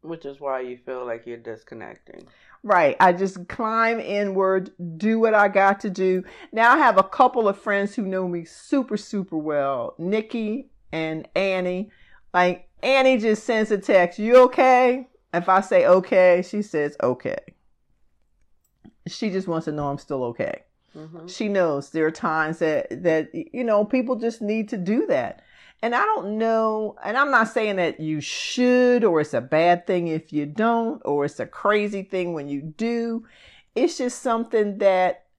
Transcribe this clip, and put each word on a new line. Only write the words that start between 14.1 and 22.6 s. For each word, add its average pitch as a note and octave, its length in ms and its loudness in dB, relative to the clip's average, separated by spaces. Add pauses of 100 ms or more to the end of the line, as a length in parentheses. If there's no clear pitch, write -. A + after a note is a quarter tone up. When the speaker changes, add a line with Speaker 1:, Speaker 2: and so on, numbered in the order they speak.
Speaker 2:
"You A3+ 260 4
okay?" B3+ 640 4 (240)
If F3 160 -2
I F#3+ 120 4
say, F#3 260 4
"Okay," F3+ 600 6
she G#3 140 -6
says, D3 400 -4
"Okay." - 360 -2 (1700)
She G#3 240 -6
just F#3+ 160 -4
wants D#3+ 200 -6
to D#3 60 -6
know D3 160 -6
I'm C#3 100 -6
still C3+ 260 -6
okay. - 400 -8 (320)
Speaker 1:
Mm-hmm. D#3+ 300 -18
Speaker 2:
She G#3 220 -6
knows E3 420 0
there D#3+ 160 0
are D#3+ 40 2
times D#3+ 500 -4